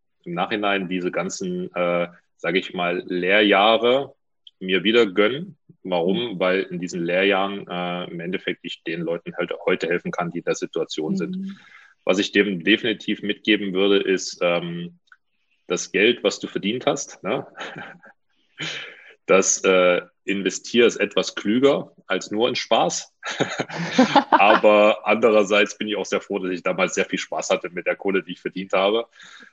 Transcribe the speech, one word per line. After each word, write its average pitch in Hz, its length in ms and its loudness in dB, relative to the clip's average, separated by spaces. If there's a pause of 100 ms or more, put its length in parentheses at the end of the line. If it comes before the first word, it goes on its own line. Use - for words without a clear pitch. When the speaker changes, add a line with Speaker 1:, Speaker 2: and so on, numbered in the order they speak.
(280)
Speaker 1:
im 87 60 -8
Nachhinein 98 540 -2
diese 90 220 -4
ganzen, 90 640 -6
äh, 87 340 -2 (280)
sag 87 200 -2
ich - 180 -4
mal, 90 320 -4
Lehrjahre 107 1080 2 (460)
mir 185 240 -2
wieder 113 220 4
gönnen. 110 500 -2 (280)
Warum? 95 500 -2
Speaker 2:
Mhm. 87 60 -10
Speaker 1:
Weil 92 240 2
in 90 160 -10
diesen 90 240 -6
Lehrjahren, 98 640 0
äh, 90 420 -8
im 85 100 -10
Endeffekt 90 440 -8
ich - 200 -14
den 82 180 -8
Leuten 85 340 -8
halt 87 160 -6 (120)
heute 90 240 -2
helfen 87 220 -4
kann, 87 200 -6
die 85 80 -8
in 80 60 -10
der 85 120 -2
Situation 80 600 -6
sind. 175 220 -6
Speaker 2:
Mhm. 190 180 -12 (480)
Speaker 1:
Was 98 140 0
ich 98 140 -2
dem 101 320 2
definitiv 107 580 -2
mitgeben 101 520 -2
würde, 98 240 4
ist, 95 440 -2
ähm, 87 560 -2 (680)
das - 260 -4
Geld, 110 320 2
was 98 160 0
du 95 80 -10
verdient 101 380 -4
hast, - 360 -4
ne? 107 240 -4 (100)
<laughs> - 460 -16 (1200)
Das, 95 380 4
äh, 90 360 4 (240)
investier 98 640 2
es 98 100 2
etwas 98 380 -2
klüger 135 580 2 (140)
als 92 240 -4
nur 110 180 0
in 127 60 -4
Spaß. - 680 -2
<laughs> - 1120 0
Aber 104 680 6
andererseits 107 720 4
bin 107 120 -6
ich 104 80 -4
auch 95 100 -4
sehr 98 160 -2
froh, 101 160 -4
dass 92 140 -4
ich 85 100 -6
damals 90 320 -2
sehr 95 100 0
viel 82 140 -6
Spaß - 320 -6
hatte 90 200 -2
mit 87 160 -10
der 87 100 -2
Kohle, 95 260 -2
die 90 100 -12
ich - 80 -16
verdient 95 320 -8
habe. 101 340 0 (460)